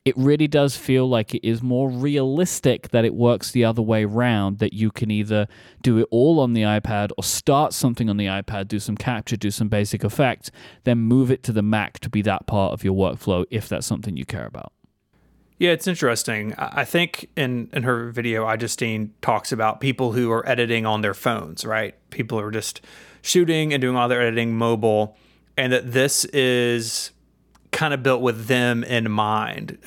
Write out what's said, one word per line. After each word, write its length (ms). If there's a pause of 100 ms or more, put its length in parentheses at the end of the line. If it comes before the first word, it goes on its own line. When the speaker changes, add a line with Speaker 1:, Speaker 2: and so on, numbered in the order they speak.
Speaker 1:
It 140
really 300
does 280
feel 320
like 280
it 120
is 140
more 260
realistic 1000
that 160
it 80
works 380
the 120
other 200
way 200
round, 540
that 160
you 160
can 220
either 360 (360)
do 160
it 100
all 300
on 140
the 100
iPad 540
or 60
start 500
something 360
on 80
the 80
iPad, 420
do 120
some 180
capture, 400
do 140
some 180
basic 340
effects, 460 (360)
then 120
move 320
it 140
to 80
the 100
Mac 380
to 100
be 140
that 240
part 260
of 100
your 120
workflow 560
if 180
that's 160
something 320
you 80
care 220
about. 260 (840)
Speaker 2:
Yeah, 100
it's 160
interesting. 720
I, 240
I 40
think 500
in, 360
in 120
her 260
video, 360
Ajustine 680 (100)
talks 300
about 300
people 320
who 180
are 180
editing 380
on 140
their 120
phones, 500
right? 300 (160)
People 300
are 100
just 320 (400)
shooting 500
and 80
doing 160
all 120
their 160
editing 340
mobile, 580 (400)
and 160
that 200
this 340
is 840 (600)
kinda 260
built 240
with 260
them 360
in 260
mind. 760